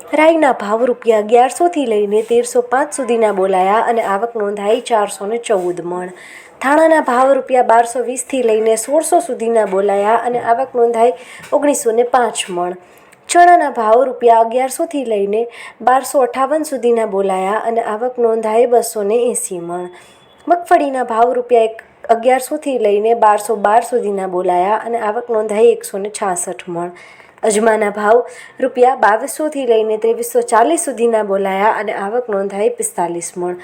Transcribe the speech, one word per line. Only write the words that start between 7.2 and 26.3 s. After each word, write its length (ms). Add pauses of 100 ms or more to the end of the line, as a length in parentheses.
રૂપિયા 300
બારસો 400
વીસથી 400
લઈને 320
સોળસો 440
સુધીના 460
બોલાયા 600
અને 140
આવક 360
નોંધાઈ 380 (400)
ઓગણીસો 380
ને 120
પાંચ 460
મણ. 260 (520)
ચણાના 440
ભાવ 320
રૂપિયા 360
અગિયારસોથી 640
લઈને 420 (340)
બારસો 400
અઠ્ઠાવન 420
સુધીના 420
બોલાયા 600
અને 160
આવક 380
નોંધાઈ 460
બસો 380
ને 220
એંસી 340
મણ. 300 (580)
મગફળીના 560
ભાવ 300
રૂપિયા 300
એક, 180 (280)
અગિયારસોથી 720
લઈને 340
બારસો 420
બાર 280
સુધીના 440
બોલાયા 580
અને 140
આવક 300
નોંધાઈ 420
એકસો 260
ને 120
છાસઠ 580